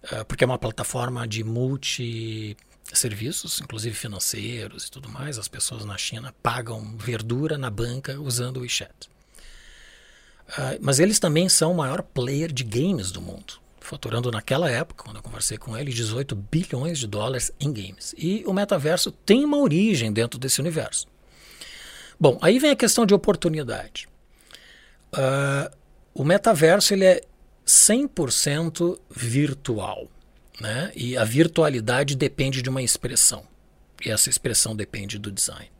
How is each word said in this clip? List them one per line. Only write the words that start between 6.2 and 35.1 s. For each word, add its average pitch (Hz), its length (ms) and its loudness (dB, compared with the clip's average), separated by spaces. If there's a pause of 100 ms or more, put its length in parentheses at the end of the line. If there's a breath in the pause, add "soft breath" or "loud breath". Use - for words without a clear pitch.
pagam 113 520 -6
verdura 120 640 -4
na 131 140 -6
banca 131 500 -6
usando 127 360 -4
o 127 40 -6
WeChat. - 480 -8 (1400 soft breath)
Ah, 131 300 -4
mas 135 200 2
eles 202 200 4
também 170 300 2
são 160 220 4
o 180 40 2
maior 156 260 -2
player 139 500 -2
de 131 120 -4
games 117 480 0
do 92 80 -12
mundo, - 360 -14 (240)
faturando 120 520 -4
naquela 135 380 0
época, - 340 -4
quando 110 140 -16
eu - 60 -16
conversei 107 340 -6
com 110 180 -12
ele, 139 160 -6
dezoito 117 440 -4
bilhões 147 640 -4
de 120 80 -6
dólares 107 520 -4
em 143 140 -2
games. 98 440 -10
E 190 280 -2
o 202 80 0
metaverso 180 580 2
tem 247 320 6
uma 294 140 2
origem 175 560 4
dentro 117 260 0
desse 131 220 0
universo. 156 460 -4 (1120 loud breath)
Bom, 143 220 8
aí 190 160 6
vem 294 140 6
a 277 40 6
questão 233 320 4
de 190 80 8
oportunidade. 156 920 -2 (1040 loud breath)
Ah, 139 600 0 (420)
o 131 100 -4
metaverso, 180 680 6
ele 190 120 4
é 180 160 8 (480)
cem 262 380 8
por 147 240 0
cento 160 680 0 (140)
virtual, 120 1000 -2 (520)
né? 117 340 -4
E 127 220 -4
a 113 80 4
virtualidade 139 880 2
depende 135 460 0
de 127 80 -4
uma 131 120 -2
expressão. - 640 0 (580)
E - 60 -4
essa 107 200 0
expressão 117 440 0
depende 104 460 -8